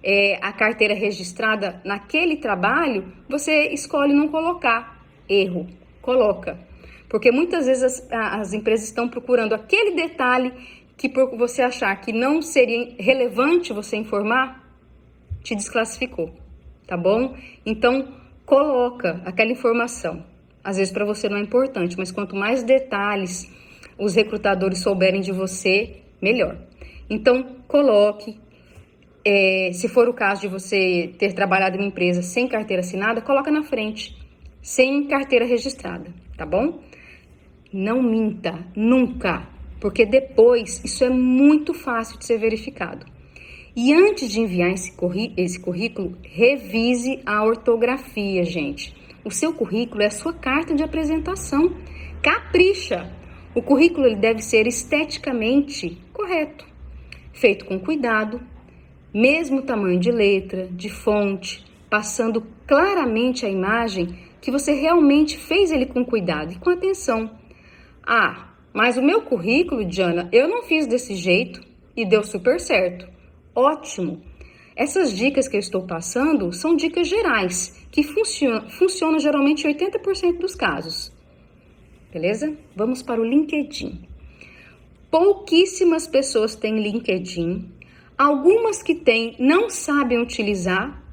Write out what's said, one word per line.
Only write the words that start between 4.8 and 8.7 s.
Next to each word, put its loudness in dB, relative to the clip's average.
Erro. 0
Coloca. 0
Porque 4
muitas 0
vezes 2
as, -2
a, -4
as -6
empresas 0